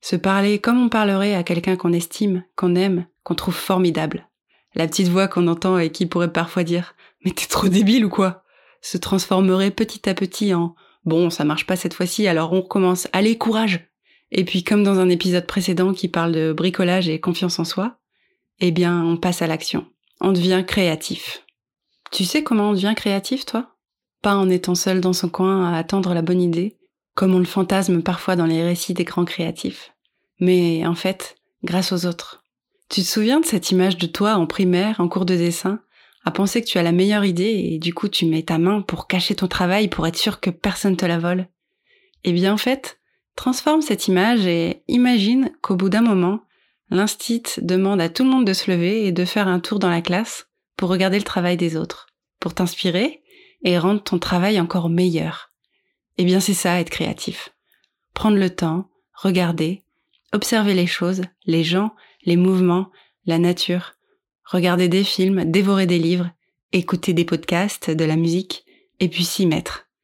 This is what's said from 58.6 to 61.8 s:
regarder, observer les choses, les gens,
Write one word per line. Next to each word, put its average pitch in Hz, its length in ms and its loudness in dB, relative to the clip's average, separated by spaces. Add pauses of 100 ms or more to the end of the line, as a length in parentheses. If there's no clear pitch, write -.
regarder, 175 680 0 (480)
observer 208 420 0
les 175 120 2
choses, 180 360 -2 (220)
les 165 180 2
gens, 185 320 0 (300)